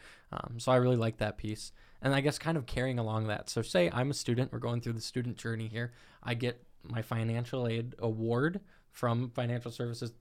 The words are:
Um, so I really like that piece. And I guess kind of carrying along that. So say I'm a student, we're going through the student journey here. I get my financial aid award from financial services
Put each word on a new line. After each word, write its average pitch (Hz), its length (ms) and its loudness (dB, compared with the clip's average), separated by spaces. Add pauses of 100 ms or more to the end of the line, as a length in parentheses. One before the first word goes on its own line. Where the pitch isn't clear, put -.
(320)
Um, - 260 -8
so 127 140 2
I 127 40 8
really 127 200 6
like 113 220 2
that 107 180 -2
piece. - 340 -6 (300)
And 135 140 2
I 135 80 4
guess 147 160 2
kind 165 180 0
of 131 80 -2
carrying 127 340 -2
along 110 280 0
that. 104 240 -2
So - 100 0
say 175 320 4
I'm 127 180 2
a 139 40 -2
student, 123 380 0
we're 117 60 -6
going 120 220 0
through 117 140 -4
the 110 80 -4
student 120 340 -4
journey 113 320 -6
here. 117 240 -4 (300)
I 120 100 -4
get 120 320 -2 (180)
my 117 200 -4
financial 117 640 0
aid 117 300 -2
award 117 640 2 (320)
from 120 360 2
financial 120 420 -2
services 117 400 -4 (100)